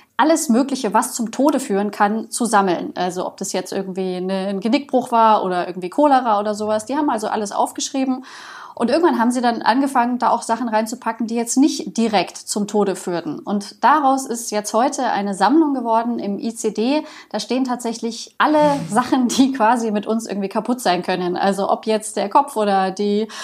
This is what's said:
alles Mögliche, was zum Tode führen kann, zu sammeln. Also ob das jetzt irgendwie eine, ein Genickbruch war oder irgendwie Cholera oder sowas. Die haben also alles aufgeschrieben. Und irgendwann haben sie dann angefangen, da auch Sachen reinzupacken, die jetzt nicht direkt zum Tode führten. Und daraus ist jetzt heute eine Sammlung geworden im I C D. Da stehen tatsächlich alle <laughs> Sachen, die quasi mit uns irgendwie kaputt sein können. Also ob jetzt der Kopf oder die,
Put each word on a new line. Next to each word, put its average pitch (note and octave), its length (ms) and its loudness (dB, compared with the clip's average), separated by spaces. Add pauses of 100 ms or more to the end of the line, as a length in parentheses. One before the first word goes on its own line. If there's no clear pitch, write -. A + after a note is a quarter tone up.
(180)
alles D#4 320 4
Mögliche, C4 440 0
was A#3+ 200 2
zum A3 180 -4
Tode C#4+ 280 0
führen G3+ 320 -2
kann, G#3+ 400 0
zu A#3+ 140 -2
sammeln. F#3 500 0
Also F3+ 320 -4
ob - 100 -12
das G3 160 -8
jetzt F#3 180 -6
irgendwie F#3+ 440 -4
eine, F#3+ 320 -4
ein G3 140 -4
Genickbruch B3+ 500 0
war A3+ 320 6
oder F3+ 240 -2
irgendwie F3+ 220 -8
Cholera B3+ 500 4
oder G#3 160 -2
sowas. G#3+ 300 -2
Die C4 100 -6
haben D4 140 0
also A3 180 -2
alles G#3 240 -4
aufgeschrieben. C4 760 -2 (500)
Und A#3+ 140 0
irgendwann D4 300 4
haben A#3 100 2
sie B3 120 0
dann A#3 200 2
angefangen, B3 560 2
da A#3 140 2
auch A3+ 100 2
Sachen A#3 260 -2
reinzupacken, A3+ 600 -2
die A3+ 80 -4
jetzt A#3 220 -2
nicht C4+ 380 0
direkt A3 420 0
zum - 280 -6
Tode G3 300 0
führten. E3+ 420 -6
Und - 460 -6
daraus C4+ 420 4
ist A#3 240 -6
jetzt G#3 240 -4
heute B3 380 2
eine G3+ 240 -2
Sammlung C#4 400 4
geworden A#3 420 0
im G3+ 220 -4
I A3+ 160 -6
C G#3+ 160 -2
D. C4+ 320 0 (260)
Da G#3+ 100 -6
stehen C4 260 -2
tatsächlich A#3 760 -6
alle D4 440 4
<laughs> E3 60 -8
Sachen, B3 380 2
die C4+ 240 4
quasi A3+ 400 2
mit G#3 160 -2
uns A3+ 180 -2
irgendwie G3 240 -4
kaputt A#3+ 320 -2
sein F3+ 220 0
können. F3+ 340 -2
Also F#3+ 320 0
ob - 160 -2
jetzt G#3+ 320 -2
der G3+ 120 -2
Kopf C#4 260 2
oder G3 340 2
die, G#3 380 0 (160)